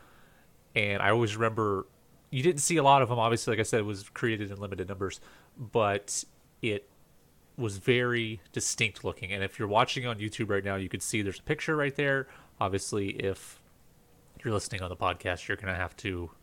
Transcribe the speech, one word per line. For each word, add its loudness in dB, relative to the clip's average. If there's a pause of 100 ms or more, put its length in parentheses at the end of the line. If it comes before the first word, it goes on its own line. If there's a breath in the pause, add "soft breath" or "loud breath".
(760 loud breath)
And 0
I 4
always 4
remember, 0 (460)
you -2
didn't 4
see 2
a 4
lot 10
of 2
them. 0
Obviously, 2
like 2
I 4
said, 2
it -2
was -8
created -2
in -12
limited -6
numbers, -6 (400 loud breath)
but 0 (400)
it -2 (680)
was -4
very 0 (120)
distinct -2
looking. -6
And -2
if -6
you're -2
watching 2
on -4
YouTube -4
right 2
now, -2
you -4
can -6
see -2
there's -4
a -20
picture -2
right 0
there. 0 (320 loud breath)
Obviously, 0
if -4 (840)
you're -2
listening -2
on -6
the -8
podcast, -2
you're -2
gonna -4
have -4
to -4 (120)